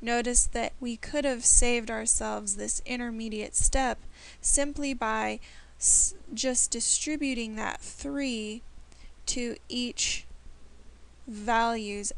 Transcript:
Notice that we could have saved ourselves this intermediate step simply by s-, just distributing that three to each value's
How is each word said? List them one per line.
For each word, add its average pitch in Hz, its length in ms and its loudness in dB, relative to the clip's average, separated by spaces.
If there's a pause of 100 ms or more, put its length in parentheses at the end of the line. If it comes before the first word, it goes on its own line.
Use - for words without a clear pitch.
Notice 240 460 4
that - 320 0
we 240 180 -4
could - 280 -2
have 262 200 0
saved 240 460 6
ourselves 214 640 -2
this 208 300 -4
intermediate 226 680 -6
step - 440 4 (420)
simply 285 520 2
by 220 460 0 (400)
s-, - 360 6 (180)
just 247 380 2
distributing 247 840 0
that - 260 -4
three 247 800 -4 (640)
to 240 280 -2 (140)
each - 560 -2 (1000)
value's 220 920 0